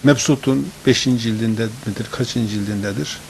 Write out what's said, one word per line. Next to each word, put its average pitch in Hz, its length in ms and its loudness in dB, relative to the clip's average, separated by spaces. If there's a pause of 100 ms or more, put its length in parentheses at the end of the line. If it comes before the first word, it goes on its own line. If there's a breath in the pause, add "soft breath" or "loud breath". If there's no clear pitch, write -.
Mebsut'un 139 640 2 (180)
beşinci 123 360 4
cildinde 110 460 0 (180)
midir, 107 240 -6
kaçıncı 117 380 -2
cildindedir? 104 720 -4 (120)